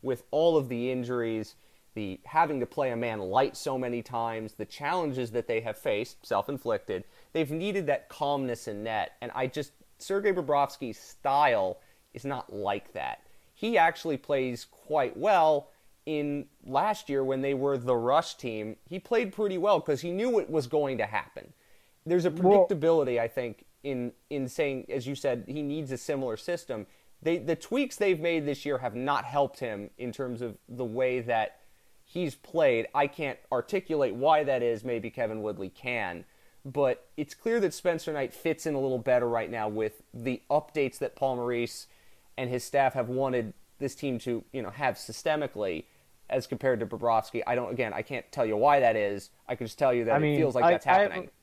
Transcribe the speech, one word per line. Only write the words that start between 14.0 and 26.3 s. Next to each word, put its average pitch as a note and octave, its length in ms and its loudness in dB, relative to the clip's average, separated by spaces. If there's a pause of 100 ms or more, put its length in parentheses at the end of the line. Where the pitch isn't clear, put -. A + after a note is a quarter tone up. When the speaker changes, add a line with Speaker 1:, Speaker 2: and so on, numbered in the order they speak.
Speaker 1:
plays C3 480 -2
quite - 520 -2
well D#3 540 4 (360)
in D3 400 -2 (180)
last F3 460 0
year C#3 120 2
when C3 200 0
they C#3 100 0
were C#3 240 0
the B2 180 0
rush B2+ 420 2
team. A2 400 -6 (120)
He - 100 -10
played A3+ 340 0
pretty G3+ 260 -2
well G3 220 4
'cause C#3+ 200 -2
he F3 100 -6
knew G#3+ 200 0
what G#3+ 180 2
was D3 180 0
going C#3 320 0
to G#2 80 0
happen. - 460 -6 (540)
There's E3+ 180 2
a F3 60 4
Speaker 2:
Well F3+ 360 6
Speaker 1:
predictability, D3+ 540 2
I A#2 80 0
think, A#2+ 380 -6 (160)
in, B2+ 300 -4 (180)
in C3+ 180 -4
saying, C3+ 400 -2
as B2+ 180 -4
you C#3 80 -4
said, B2 320 -2
he D3 140 -6
needs C#3+ 320 -4
a B2 60 -4
similar C3 400 -4